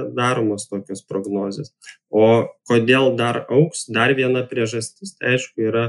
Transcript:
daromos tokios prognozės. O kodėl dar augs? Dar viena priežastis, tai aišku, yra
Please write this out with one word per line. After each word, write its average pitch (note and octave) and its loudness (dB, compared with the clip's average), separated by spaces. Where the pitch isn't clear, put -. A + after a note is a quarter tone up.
daromos B2 -2
tokios G2 -8
prognozės. G2 -6
O A2 4
kodėl B2+ 4
dar A#2+ -2
augs? D3+ 0
Dar A#2 2
viena B2+ 0
priežastis, A#2+ -6
tai B2 0
aišku, A2+ -4
yra A#2 0